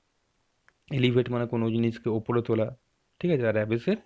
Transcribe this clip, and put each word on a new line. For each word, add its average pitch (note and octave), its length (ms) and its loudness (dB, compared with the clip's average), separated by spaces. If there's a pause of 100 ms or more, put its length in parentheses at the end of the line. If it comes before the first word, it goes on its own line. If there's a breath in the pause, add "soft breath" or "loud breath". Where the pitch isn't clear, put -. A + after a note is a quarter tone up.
(920)
এলিভেট B2+ 400 2
মানে A#2+ 160 -2
কোনো A2+ 240 0
জিনিসকে A#2 380 0
ওপরে A2+ 340 0
তোলা। A2+ 340 -2 (440)
ঠিক F3 100 -2
আছে? B2 180 2
আর G#2+ 60 2
অ্যাবেসের A2+ 520 0